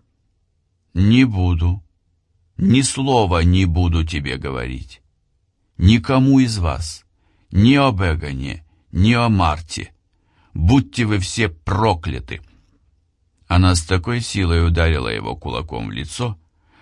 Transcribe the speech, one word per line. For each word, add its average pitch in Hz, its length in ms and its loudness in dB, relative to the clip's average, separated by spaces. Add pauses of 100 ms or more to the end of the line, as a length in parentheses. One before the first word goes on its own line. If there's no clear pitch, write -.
(960)
«Не 107 300 4
буду. 90 580 0 (760)
Ни 113 240 4
слова 120 600 0
не 90 220 4
буду 85 400 0
тебе 69 320 -6
говорить. 64 640 -10 (760)
Никому 131 640 4
из 117 160 0
вас. 82 480 -6 (460)
Ни 107 240 4
об 135 280 0
Эгоне, 73 640 -6 (280)
ни 104 200 4
о 120 160 2
Марте. 85 640 -2 (640)
Будьте 123 500 2
вы 107 140 0
все 101 320 -4
прокляты». 82 880 -4 (1080)
Она 90 280 2
с 85 100 -2
такой 113 380 -4
силой 85 440 0
ударила 82 420 0
его 55 280 -8
кулаком 57 520 -8
в 50 40 -10
лицо, 87 460 -8 (440)